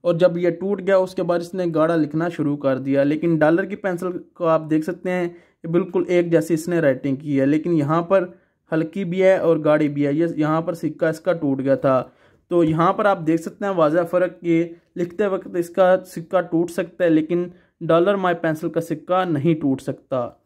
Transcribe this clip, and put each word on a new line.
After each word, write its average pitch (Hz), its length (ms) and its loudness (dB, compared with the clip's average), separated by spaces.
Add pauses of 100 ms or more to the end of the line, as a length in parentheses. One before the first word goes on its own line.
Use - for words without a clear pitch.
और 170 140 2
जब 175 200 4
ये 175 160 2
टूट 185 280 -4
गया 190 180 2
उसके 185 240 -2
बाद 170 180 0
इसने 180 280 -6
गाढ़ा 160 260 2
लिखना 156 360 0
शुरू 143 260 -2
कर 135 220 -2
दिया, 139 240 0
लेकिन 156 340 0
डॉलर 165 280 2
की 196 120 -8
पेंसिल 180 420 -6 (160)
को 175 120 -6
आप 160 160 2
देख 156 200 -2
सकते 180 260 -6
हैं 180 160 -2
ये - 440 -14
बिल्कुल 185 420 0
एक 175 200 2
जैसी 165 220 2
इसने 165 280 -2
राइटिंग 135 360 0
की 147 200 -4
है, 135 80 2
लेकिन 156 280 0
यहाँ 156 300 0
पर 180 280 0 (400)
हल्की 160 340 -4
भी 180 160 -2
है 185 180 4
और 160 220 2
गाढ़ी 151 280 2
भी 143 140 -2
है। 139 120 0
ये 165 120 0 (100)
यहाँ 156 240 0
पर 170 140 -4
सिक्का 160 340 -2
इसका 160 260 -2
टूट 139 260 -2
गया 135 160 2
था, 131 240 2 (500)
तो 175 120 4
यहाँ 165 300 2
पर 208 140 0
आप 196 120 4
देख 165 200 0
सकते 196 260 -10
हैं 196 100 -2
वाज़ह 165 300 2
फ़र्क, 180 380 -2
ये 165 320 0 (220)
लिखते 180 300 -2
वक्त 190 300 -6
इसका 180 380 4 (100)
सिक्का 175 380 -4
टूट 170 280 -2
सकता 175 320 -6
है 170 60 2
लेकिन 175 420 0 (320)
डॉलर 175 340 2
माय 180 180 0
पेंसिल 160 340 -4
का 165 140 -4
सिक्का 180 440 -2
नहीं 156 300 2
टूट 135 240 -2
सकता। - 380 -6 (260)